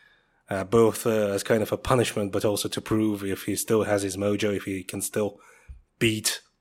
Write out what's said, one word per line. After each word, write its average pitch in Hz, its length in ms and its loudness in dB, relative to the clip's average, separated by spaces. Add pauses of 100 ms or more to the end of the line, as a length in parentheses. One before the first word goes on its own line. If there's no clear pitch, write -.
(500)
Uh, 95 140 -2
both, 110 420 4
uh, 107 280 2
as 101 100 -2
kind 113 180 2
of 101 80 -2
a 107 60 0
punishment, 110 560 0
but 101 120 0
also 104 240 0
to - 120 -6
prove 107 420 0
if 98 220 -4
he 101 100 -2
still 107 300 2
has 101 180 2
his 95 140 -4
mojo, 101 400 0
if - 80 -8
he 95 180 -6
can 101 180 -10
still 104 380 -4 (640)
beat 110 400 0 (200)